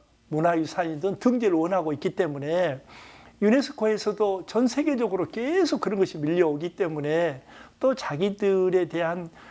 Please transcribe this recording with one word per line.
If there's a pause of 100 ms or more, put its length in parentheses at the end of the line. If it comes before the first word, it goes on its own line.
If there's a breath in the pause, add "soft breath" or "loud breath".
(280)
문화유산이든
등재를
원하고
있기
때문에, (640 loud breath)
유네스코에서도
전
세계적으로
계속
그런
것이
밀려오기
때문에, (380 loud breath)
또
자기들에
대한 (200 loud breath)